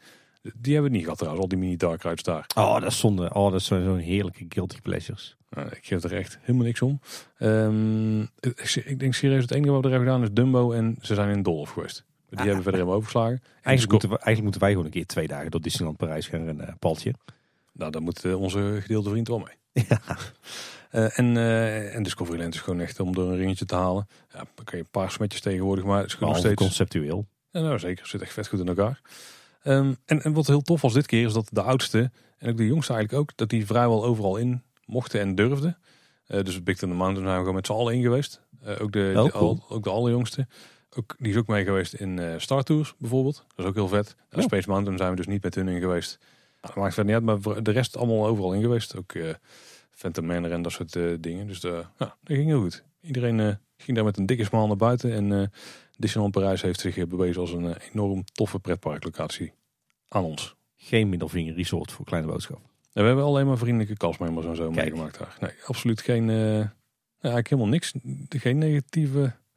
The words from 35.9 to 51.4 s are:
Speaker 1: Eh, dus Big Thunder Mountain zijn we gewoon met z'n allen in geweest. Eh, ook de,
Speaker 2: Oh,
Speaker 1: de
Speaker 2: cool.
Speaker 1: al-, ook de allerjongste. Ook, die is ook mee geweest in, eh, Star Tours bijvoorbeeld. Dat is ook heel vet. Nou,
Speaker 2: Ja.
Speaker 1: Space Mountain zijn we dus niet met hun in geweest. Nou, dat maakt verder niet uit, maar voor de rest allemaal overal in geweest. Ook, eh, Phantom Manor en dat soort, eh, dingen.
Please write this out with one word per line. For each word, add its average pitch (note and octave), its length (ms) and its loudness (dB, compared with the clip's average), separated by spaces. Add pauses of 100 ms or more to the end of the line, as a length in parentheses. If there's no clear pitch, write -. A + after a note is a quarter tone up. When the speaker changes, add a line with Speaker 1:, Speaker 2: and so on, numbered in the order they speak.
Speaker 1:
Eh, G2 180 -2
dus F#2 180 -6
Big F2+ 160 -2
Thunder F2+ 200 -2
Mountain F#2+ 260 0
zijn F#2 100 0
we F#2 60 0
gewoon F#2 140 -2
met F#2+ 120 -4
z'n - 60 -2
allen A#2 220 2
in B2 80 2
geweest. B2 380 0 (220)
Eh, G#2 200 -8
ook G#2 100 -4
de, G2 240 2
Speaker 2:
Oh, G#2+ 80 6
Speaker 1:
de C#3+ 60 4
Speaker 2:
cool. G#2 180 2
Speaker 1:
al-, - 280 -4
ook G#2+ 80 -6
de G2+ 60 -2
allerjongste. A#2+ 560 0 (500)
Ook, - 220 -10
die A2 140 -2
is G#2+ 60 2
ook A#2 80 0
mee G#2 180 0
geweest F#2+ 300 -2
in, F#2 240 -6
eh, E2+ 200 -4
Star C3+ 240 0
Tours D3+ 360 0
bijvoorbeeld. C3 380 0 (120)
Dat - 100 -16
is F2+ 60 -4
ook F#2+ 100 0
heel G2+ 140 0
vet. G#2 260 0 (160)
Nou, F3 120 -2
Speaker 2:
Ja. B3+ 60 2
Speaker 1:
Space G2 220 0
Mountain G2 280 0
zijn F#2 120 0
we F#2 60 -2
dus F2+ 100 -4
niet G2 160 -2
met F#2 120 -4
hun F#2+ 140 -2
in F2+ 120 -2
geweest. F2 400 -2
Nou, - 540 -20
dat G2 80 -4
maakt G2 120 -2
verder G#2 200 2
niet A#2 140 4
uit, - 60 4
maar G2+ 60 0 (140)
voor A2 80 -4
de G#2+ 80 2
rest B2 260 0
allemaal A2+ 300 2
overal G2+ 260 0
in G2 80 0
geweest. A#2 360 0
Ook, F#2 160 -12
eh, E2 160 -6 (640)
Phantom E2 360 -6
Manor F2 260 -2
en E2+ 100 -2
dat E2+ 100 -4
soort, - 240 -8
eh, F2 80 0 (160)
dingen. E2+ 260 -6